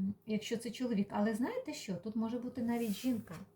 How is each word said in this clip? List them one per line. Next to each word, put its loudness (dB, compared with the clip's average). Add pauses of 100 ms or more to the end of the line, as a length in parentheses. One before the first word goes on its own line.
(260)
якщо 0
це -4
чоловік. 2
Але 4
знаєте 0
що? -4
Тут -6
може 2
бути -4
навіть 2
жінка. 0 (220)